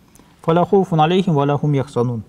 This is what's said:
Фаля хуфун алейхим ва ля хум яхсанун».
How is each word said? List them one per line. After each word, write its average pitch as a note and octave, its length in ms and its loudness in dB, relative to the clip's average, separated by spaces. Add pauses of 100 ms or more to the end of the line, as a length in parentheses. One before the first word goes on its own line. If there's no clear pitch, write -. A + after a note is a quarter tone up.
(440)
Фаля E3+ 220 2
хуфун F3+ 360 0
алейхим F3+ 320 0
ва C#3+ 120 0
ля C#3+ 120 0
хум D3+ 160 -2
яхсанун». A#2+ 560 -4